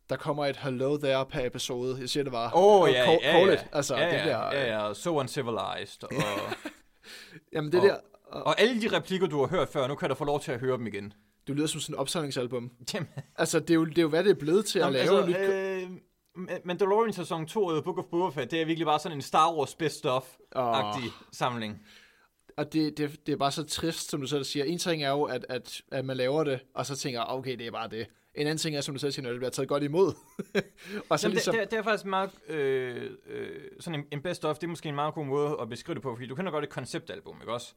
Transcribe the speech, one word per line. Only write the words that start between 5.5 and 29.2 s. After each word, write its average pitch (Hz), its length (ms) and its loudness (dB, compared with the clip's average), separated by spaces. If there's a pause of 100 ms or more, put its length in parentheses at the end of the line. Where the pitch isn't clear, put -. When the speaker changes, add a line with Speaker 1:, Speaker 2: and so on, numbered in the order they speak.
Speaker 2:
Og - 100 -12
Speaker 1:
<laughs> - 1400 -8
Jamen, 151 180 -4
det 180 80 4
Speaker 2:
og 190 80 10
Speaker 1:
der, 175 100 4 (280)
og - 180 -10
Speaker 2:
og - 160 2
alle 226 220 4
de 214 160 2
replikker, 185 300 0
du 147 120 0
har 131 80 4
hørt 156 220 0
før, 139 180 0
nu 143 80 -4
kan 160 140 -2
du 135 60 0
få 151 100 -4
lov 143 140 0
til 143 120 -6
at 123 80 -2
høre 127 180 0
dem 117 100 -6
igen. 101 260 -8 (340)
Speaker 1:
Du 139 60 -4
lyder 147 140 0
som 147 140 -6
sådan 151 140 -8
et - 40 -2
opsamlingsalbum. 131 720 -4 (220)
Speaker 2:
Jamen. 180 160 -4 (260)
Speaker 1:
Altså, 165 240 2
det 147 100 0
er 170 40 6
jo, 160 120 6
det 156 120 -2
er 170 40 8
jo, 165 60 6
hvad 160 160 2
det 202 80 6
er 165 80 4
blevet 175 260 2
til - 140 0
at 160 60 4
Speaker 2:
Jamen, 139 80 2
Speaker 1:
lave. 156 300 6
Speaker 2:
altså, 175 40 0
Speaker 1:
Nyt 190 220 2
Speaker 2:
øh, 190 400 -2 (680)
Ma-, - 100 -8
Mandalorian 196 480 2
sæson 165 340 -4
to 214 180 0
og 170 80 2
The 151 100 2
Book 175 140 -6
of 175 140 -4
Boba 170 300 0
Fett, 120 100 -6
det 165 100 2
er 160 40 0
virkelig 165 200 0
bare 151 140 4
sådan 160 180 -6
en 135 40 -4
Star 165 340 4
Wars 139 200 -2
best 151 300 -4
of-agtig 127 1000 -2
Speaker 1:
Åh. 107 60 -6 (200)
Speaker 2:
samling. 113 500 -4 (760)
Speaker 1:
Og 147 160 -4
det, 151 240 0
det, 147 300 -4
det 151 60 0
er 135 40 2
bare 139 140 2
så 156 120 -4
trist, - 460 -4
som 151 120 -4
du 131 60 -6
selv 139 160 -2
siger. 139 220 -4
En 170 120 -2
ting 165 260 -2
er 135 60 0
jo, 147 140 2
at, 127 260 -2
at, 127 320 -8 (100)
at 131 140 -4
man 131 120 -4
laver 135 260 2
det, 135 160 0 (160)
og 123 100 -4
så 139 100 -8
tænker, 123 340 -4
"Okay, 131 280 -6
det 113 100 -10
er 110 40 -8
bare 110 180 -8
det." 110 180 -8 (280)
En 147 120 -4
anden 156 100 0
ting 160 180 -4
er, 143 60 -2
som 139 140 -6
du 123 40 -8
selv 143 120 -2
siger, 135 120 -6